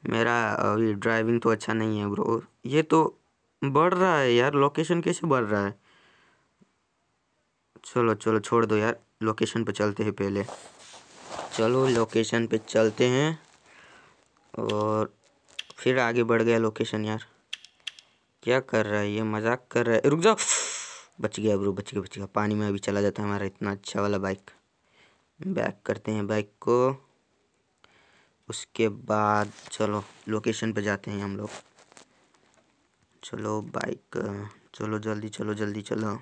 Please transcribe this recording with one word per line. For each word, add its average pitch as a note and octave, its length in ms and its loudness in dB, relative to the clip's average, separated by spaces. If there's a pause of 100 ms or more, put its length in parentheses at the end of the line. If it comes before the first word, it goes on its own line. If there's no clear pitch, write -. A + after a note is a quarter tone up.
मेरा A#2 420 2
अभी G#2+ 440 0
driving A2+ 460 2
तो A#2 100 2
अच्छा A2 220 0
नहीं A2 260 0
है G#2 120 -2
bro, A2 320 -2 (240)
ये C#3+ 160 2
तो D#3 360 2 (460)
बढ़ D#3 300 4
रहा F3+ 240 4
है B2+ 160 4
यार, B2+ 200 4
location D3+ 460 2
कैसे - 260 -2
बढ़ C3+ 160 2
रहा G#2 240 0
है। G#2 80 -4 (2000)
चलो, A#2 300 2
चलो, A2 240 0
छोड़ A2+ 280 2
दो G#2+ 100 2
यार, A2 200 0 (260)
location A2 420 0
पे G2+ 80 -4
चलते G#2 300 -2
हैं G#2+ 100 -2
पहले, G2 320 -2 (1120)
चलो B2 300 4
location A#2 580 2
पे A2 220 -2
चलते A2 360 4
हैं। C#3+ 340 2 (1200)
और G#2+ 560 0 (600)
फिर C3 220 2
आगे A#2+ 260 4
बढ़ A2+ 180 4
गया A#2 160 4
location A2 460 0
यार, G#2+ 200 -4 (1160)
क्या B2+ 180 2
कर A2 260 0
रहा G#2 140 0
है G#2 120 -2
ये, A2 100 -2
मजाक A2 480 -2
कर A#2+ 160 2
रहा A#2 100 4
है। - 100 2
रुक D3+ 140 4
जाओ, G#3 160 6 (840)
बच G#2 200 -4
गया G#2 160 2
bro, G2 160 0
बच G2 220 -8
गया, G2+ 80 -4
बच - 140 -14
गया, G2 100 -10
पानी G#2 280 0
में G#2 140 0
अभी G2+ 100 -2
चला G2+ 220 -2
जाता G2+ 220 0
है G#2 60 -4
हमारा G2+ 180 -4
इतना G2+ 240 -6
अच्छा G2+ 300 -6
वाला G2+ 180 0
बाइक। F#2+ 220 -4 (1080)
बैक C#3 400 -4
करते G#2+ 260 -4
हैं G#2 140 -2
bike G#2+ 240 -2 (100)
को। A#2 160 2 (1700)
उसके - 400 -2
बाद G#2 640 0 (180)
चलो G#2 320 -2 (260)
location A2 440 -2
पे G#2 100 -4
जाते G2+ 280 -4
हैं G2+ 120 -4
हम G2 140 -6
लोग। G#2+ 140 -8 (1700)
चलो G#2+ 380 -6 (140)
bike, - 440 -6 (560)
चलो G#2+ 240 -4
जल्दी, G#2+ 300 -6
चलो G#2+ 260 -6
जल्दी, G#2 280 -4
चलो। G#2+ 400 -4